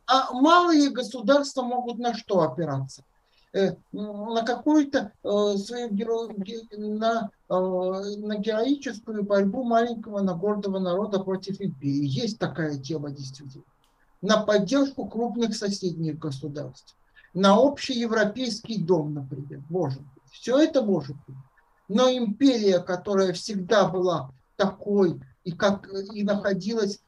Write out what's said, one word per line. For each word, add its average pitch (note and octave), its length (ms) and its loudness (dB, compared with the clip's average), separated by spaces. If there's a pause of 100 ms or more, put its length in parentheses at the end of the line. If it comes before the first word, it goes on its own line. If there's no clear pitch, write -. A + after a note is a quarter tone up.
а B3+ 260 2
малые D#4 580 6
государства B3 720 0
могут A#3+ 360 -4
на A#3+ 160 -2
что F#3 280 0
опираться? C#3+ 640 -4 (480)
Э, F#3+ 220 0 (180)
на G#3 520 -6
какую-то, C#4 680 2 (120)
э, G3+ 340 2
свою A#3 320 -6
геро-, A3+ 460 -2
ге-, A3+ 300 -10 (100)
на, G#3+ 540 -2 (180)
э, F3+ 60 -2
на F#3+ 840 -2
героическую A3 880 -2
борьбу G3+ 400 2
маленького, A#3 560 0
на F#3 140 0
гордого G3+ 440 -2
народа G3 420 -2
против F#3+ 400 -6
империи. C#3+ 460 -2
Есть G3+ 320 -2
такая D3+ 400 -4
тема D3 320 -8
действительно. C#3 540 -16 (580)
На G#3 200 4
поддержку G#3+ 680 2
крупных A3+ 480 -2
соседних E3 600 -4
государств. C#3+ 800 -10 (380)
На G3 240 6
общий C4+ 400 2
европейский A3 840 -2
дом, D#3 320 0
например. C#3 540 -10
Может D#3+ 320 -2
быть. - 320 -20
Все B3 260 0
это D#4 240 4
может D3+ 340 0 (100)
быть. C3+ 100 -18 (520)
Но B3+ 220 4
империя, A3+ 680 4
которая F#3+ 520 0
всегда F#3+ 560 2
была E3+ 420 0 (260)
такой G3 640 2 (240)
и F3+ 80 -6
как, G3 360 0 (260)
и G#3 100 -4
находилась, G3+ 840 -2